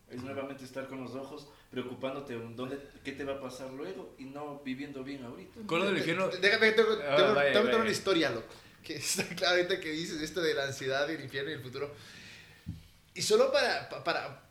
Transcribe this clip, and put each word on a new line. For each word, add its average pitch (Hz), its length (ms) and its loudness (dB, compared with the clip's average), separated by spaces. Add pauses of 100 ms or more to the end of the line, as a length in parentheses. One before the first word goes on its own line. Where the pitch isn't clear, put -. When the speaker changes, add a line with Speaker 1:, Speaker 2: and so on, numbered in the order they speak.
(100)
Speaker 1:
es 123 80 -12
Speaker 2:
Ujú. 127 80 -8
Speaker 1:
nuevamente 135 380 -8
estar 131 240 -10
con 135 140 -10
los 117 120 -10
ojos 139 320 -10 (240)
preocupándote 127 640 -6
en 117 240 -8
dónde, 135 220 -6 (260)
qué 139 80 -6
te 143 120 -8
va 139 100 -2
a 135 80 -8
pasar 131 300 -10
luego 175 460 -10
y 135 60 -14
no 143 400 -10
viviendo 131 400 -8
bien 139 200 -10
ahorita. 135 420 -14
Speaker 2:
Con 170 140 0
lo 190 40 2
del 196 120 2
Speaker 3:
Te-, 147 40 0
Speaker 2:
infierno 170 300 2
Speaker 3:
te-, 180 80 -4
déjame, 214 340 6
tengo, 220 160 6 (180)
Speaker 2:
Ah, 139 100 4
Speaker 3:
tengo, 214 180 8
Speaker 2:
vaya, 143 180 6
Speaker 3:
tengo - 140 6
Speaker 2:
vaya. 233 160 6
Speaker 3:
una 214 80 2
historia, 170 400 4
loco, 113 180 -4 (340)
que 156 140 -8
<laughs> - 0 -
está 185 380 -2
claro 180 220 4
ahorita 180 220 2
que 156 120 -6
dices 160 320 -4
esto 156 180 -4
de 156 140 2
la 139 100 0
ansiedad 135 460 -2
y - 60 -4
el 143 60 -10
infierno 139 280 -6
y 151 40 -6
el 131 80 -8
futuro. 139 320 -8 (1160)
Y 180 80 -8
solo 226 320 4
para, 202 380 2
pa-, 131 120 -8
para, 151 480 -4